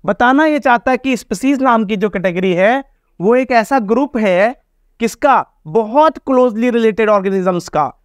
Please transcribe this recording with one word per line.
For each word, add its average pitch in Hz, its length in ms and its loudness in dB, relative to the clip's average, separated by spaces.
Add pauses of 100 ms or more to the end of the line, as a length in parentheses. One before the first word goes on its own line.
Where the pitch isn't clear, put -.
बताना 262 420 2
ये 302 120 0
चाहता 254 320 0
है 254 60 2
कि 254 200 -2
स्पीशीज 262 460 -4
नाम 226 220 2
की 208 120 -4
जो 196 140 -2
कैटेगरी 185 420 -2
है, 220 320 0 (360)
वो 220 160 2
एक 262 140 -2
ऐसा 240 280 0
ग्रुप 233 380 -2
है, 214 460 0 (380)
किसका? 233 460 0 (200)
बहुत 226 520 0
क्लोजली 247 520 0
रिलेटेड 220 380 0
ऑर्गेनिजम्स 190 600 -2
का 147 240 -2 (120)